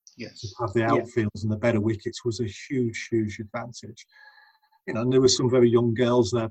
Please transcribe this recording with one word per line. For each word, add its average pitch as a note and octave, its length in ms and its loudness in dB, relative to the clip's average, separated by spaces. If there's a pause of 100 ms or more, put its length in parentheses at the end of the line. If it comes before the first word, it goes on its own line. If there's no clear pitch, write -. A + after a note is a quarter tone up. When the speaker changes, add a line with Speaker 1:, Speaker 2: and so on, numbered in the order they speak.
(180)
Speaker 1:
Yes. - 240 -16
Speaker 2:
To G#2 60 -10 (120)
have A2 140 -4
the A#2 80 2
Speaker 3:
Yeah. A2+ 100 2
Speaker 2:
outfields A2+ 520 -2
and A2 80 -2
the G#2+ 60 -2
better A2 240 0
wickets A2 420 -4
was A#2 160 -4
a A#2+ 60 -4 (240)
huge, A#2+ 420 -4
huge A2 280 -2
advantage. - 680 -14 (800)
You B2 80 -6
know, A2+ 60 -2
and B2+ 120 2
there C3 80 6
were B2+ 60 8
some B2 220 2
very A#2+ 200 6
young A#2+ 240 4
girls A#2+ 380 2
there A2+ 200 -2